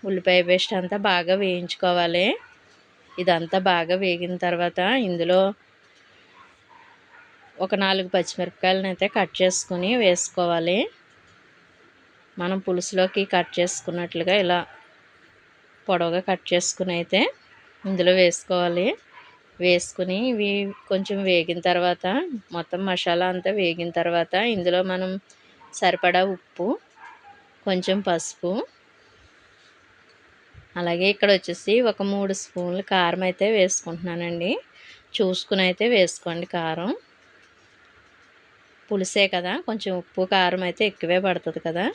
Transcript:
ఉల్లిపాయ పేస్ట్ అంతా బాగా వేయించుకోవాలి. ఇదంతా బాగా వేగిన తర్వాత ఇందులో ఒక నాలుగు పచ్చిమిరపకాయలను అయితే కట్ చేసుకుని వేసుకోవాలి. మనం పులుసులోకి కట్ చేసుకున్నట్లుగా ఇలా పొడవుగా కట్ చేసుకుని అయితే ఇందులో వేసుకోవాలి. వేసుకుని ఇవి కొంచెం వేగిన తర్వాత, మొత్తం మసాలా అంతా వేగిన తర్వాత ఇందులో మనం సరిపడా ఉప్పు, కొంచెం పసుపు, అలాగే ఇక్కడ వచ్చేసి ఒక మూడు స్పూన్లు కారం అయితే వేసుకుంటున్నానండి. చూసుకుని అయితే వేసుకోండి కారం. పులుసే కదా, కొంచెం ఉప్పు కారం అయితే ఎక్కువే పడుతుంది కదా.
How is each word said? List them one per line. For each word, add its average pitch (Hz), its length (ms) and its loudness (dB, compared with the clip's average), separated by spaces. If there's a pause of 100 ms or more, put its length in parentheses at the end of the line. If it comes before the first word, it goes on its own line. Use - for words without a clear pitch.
ఉల్లిపాయ 185 360 2 (100)
పేస్ట్ 185 300 2
అంతా 185 180 -4 (120)
బాగా 180 340 2
వేయించుకోవాలి. 175 840 0 (960)
ఇదంతా 170 380 2 (120)
బాగా 170 320 2
వేగిన 180 320 -2 (100)
తర్వాత 175 320 -2 (300)
ఇందులో 175 300 2 (2250)
ఒక 185 60 -2 (120)
నాలుగు 190 320 0
పచ్చిమిరపకాయలను 185 760 -2
అయితే 190 160 -2 (100)
కట్ 185 240 -2
చేసుకుని 185 500 0 (120)
వేసుకోవాలి. 175 760 0 (1600)
మనం 185 300 -2
పులుసులోకి 185 580 0 (120)
కట్ 175 240 0
చేసుకున్నట్లుగా 175 840 -2
ఇలా 175 160 2 (1300)
పొడవుగా 175 360 0 (100)
కట్ 180 220 -4
చేసుకుని 180 440 -2
అయితే 185 240 0 (600)
ఇందులో 180 380 4
వేసుకోవాలి. 175 680 0 (760)
వేసుకుని 180 520 0 (140)
ఇవి 208 180 -2 (400)
కొంచెం 196 380 -2
వేగిన 175 400 2
తర్వాత, 175 380 0 (500)
మొత్తం 175 320 -6
మసాలా 180 460 0
అంతా 185 260 -2
వేగిన 170 400 -2
తర్వాత 170 360 0 (200)
ఇందులో 180 260 0 (120)
మనం 185 180 -4 (680)
సరిపడా 180 440 4 (100)
ఉప్పు, - 340 -8 (1000)
కొంచెం 190 400 0
పసుపు, 175 440 -4 (2250)
అలాగే 175 340 0
ఇక్కడ 202 220 2
వచ్చేసి 180 380 -2 (160)
ఒక 202 120 -4 (100)
మూడు 196 300 -2
స్పూన్లు 180 500 -6
కారం 185 360 2
అయితే 190 200 0 (100)
వేసుకుంటున్నానండి. 175 920 -2 (680)
చూసుకుని 190 500 0
అయితే 185 180 0 (100)
వేసుకోండి 175 600 0
కారం. 170 360 -2 (2000)
పులుసే 196 440 2
కదా, 180 200 -2 (140)
కొంచెం 208 240 -4 (100)
ఉప్పు - 220 -2 (120)
కారం 185 320 2
అయితే 175 240 -2
ఎక్కువే 180 340 0
పడుతుంది 175 420 -4
కదా. 175 260 -2